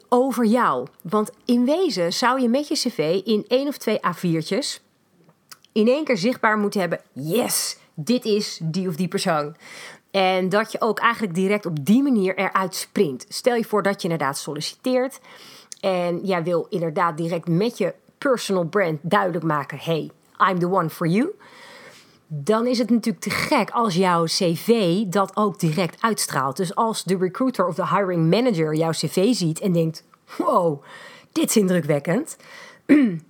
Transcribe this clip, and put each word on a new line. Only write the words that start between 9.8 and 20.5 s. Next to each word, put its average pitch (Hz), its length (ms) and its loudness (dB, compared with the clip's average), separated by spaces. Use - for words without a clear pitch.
En 185 380 2
dat 214 220 0
je - 100 -4
ook 208 180 0
eigenlijk 226 360 2
direct 190 300 0
op 151 200 -4
die 233 180 4
manier 208 340 0
eruit 190 380 0
springt. 147 540 -2
Stel - 260 0
je 233 100 -2
voor 208 180 0
dat 196 180 -2
je 175 80 -4
inderdaad 147 280 -2
solliciteert 254 840 -4
en 175 440 -2
jij 185 200 0
wil 170 260 0
inderdaad 170 480 -2
direct 170 300 -4
met 190 300 0
je 175 160 -2
personal 196 480 0
brand 160 360 0
duidelijk 180 420 0
maken: 151 380 -2
"Hey, 151 300 -4
I'm 185 100 0